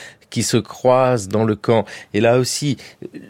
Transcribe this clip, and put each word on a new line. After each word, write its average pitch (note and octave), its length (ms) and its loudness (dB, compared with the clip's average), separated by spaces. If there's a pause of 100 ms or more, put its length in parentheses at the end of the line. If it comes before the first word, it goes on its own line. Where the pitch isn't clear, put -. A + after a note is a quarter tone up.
(300)
qui A2+ 140 -4
se - 140 0
croisent B2+ 720 0
dans G#2+ 160 0
le G#2+ 100 0
camp. A2 300 0 (280)
Et G2+ 60 0
là A#2 180 4
aussi, C3 380 -2 (540)